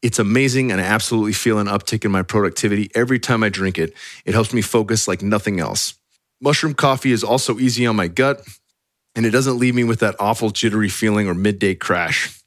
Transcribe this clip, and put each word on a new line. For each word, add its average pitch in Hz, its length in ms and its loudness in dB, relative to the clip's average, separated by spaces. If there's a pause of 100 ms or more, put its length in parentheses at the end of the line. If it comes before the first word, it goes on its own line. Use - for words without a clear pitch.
It's 120 180 -2
amazing, 127 500 2
and 95 120 0
I - 20 0
absolutely 107 480 0
feel 107 280 0
an 101 80 0
uptick 101 360 -2
in 104 80 0
my 95 100 2
productivity 101 720 0
every 123 260 2
time 120 220 0
I 110 60 2
drink 95 300 -2
it. 82 160 -2 (320)
It 98 80 -2
helps 110 180 2
me 120 100 0
focus 110 460 0
like 90 140 -2
nothing 101 400 0
else. - 320 -4 (480)
Mushroom 147 320 0
coffee 135 400 2
is 107 100 0
also 117 340 0
easy 123 300 2
on 110 80 2
my 90 140 0
gut, 135 320 0 (760)
and 113 100 0
it 110 60 2
doesn't 127 260 2
leave 123 180 2
me 120 100 2
with 113 160 0
that 107 180 0
awful 110 300 0
jittery 107 400 0
feeling 104 400 0
or 90 40 0
midday 98 400 0
crash. 85 720 -4